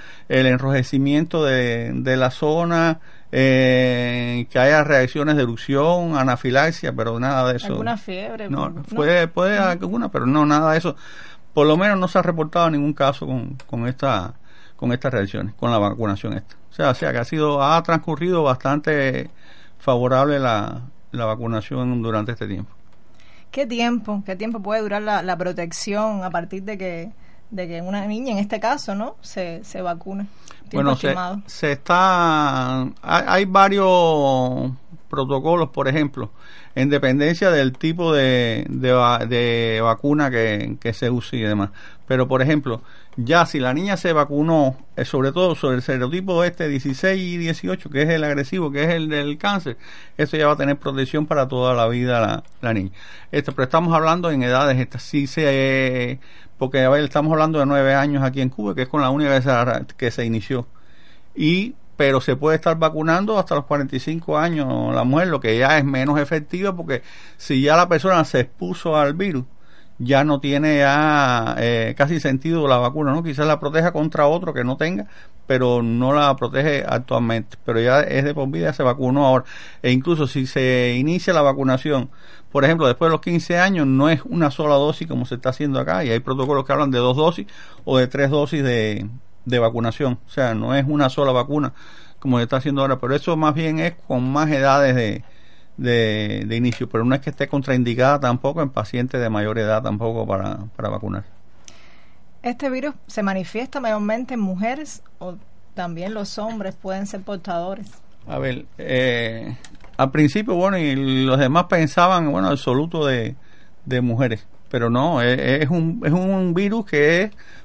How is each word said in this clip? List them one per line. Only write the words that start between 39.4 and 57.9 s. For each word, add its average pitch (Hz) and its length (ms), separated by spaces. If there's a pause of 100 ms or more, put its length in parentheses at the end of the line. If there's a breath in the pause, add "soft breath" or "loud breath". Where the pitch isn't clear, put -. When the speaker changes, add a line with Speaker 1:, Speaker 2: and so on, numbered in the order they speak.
Speaker 1:
vacuna 143 460
que, 113 500
que 117 140
se 123 160
use 123 280
y 117 40
demás. 104 300 (360 loud breath)
Pero, 127 200
por 131 140
ejemplo, 131 400 (360 soft breath)
ya 156 280
si 165 140
la 127 140
niña 185 240
se 170 160
vacunó, 147 640 (180)
eh, 123 100
sobre 135 260
todo 180 220
sobre 135 220
el 123 60
serotipo 170 640
este 175 240
dieciséis 147 540
y 175 160
dieciocho, 170 520
que 143 140
es 156 60
el 165 140
agresivo, 147 480
que 143 120
es 160 60
el 165 200
del 147 280
cáncer, 185 400 (400 loud breath)
eso 151 200
ya 151 100
va 147 60
a 147 40
tener 139 200
protección 139 500
para 139 200
toda 127 280
la 117 120
vida 123 320
la, 110 240 (180)
la 117 120
niña. 95 180 (400 loud breath)
Esto, 143 200
pero 131 140
estamos 165 280
hablando 165 380
en 135 100
edades 127 360
estas, 123 260
sí 143 240
se, 156 160 (680)
eh, 131 80 (380 soft breath)
porque, 131 260
a 131 60
ver, 147 140
estamos 151 280
hablando 156 280
de 139 80
nueve 135 260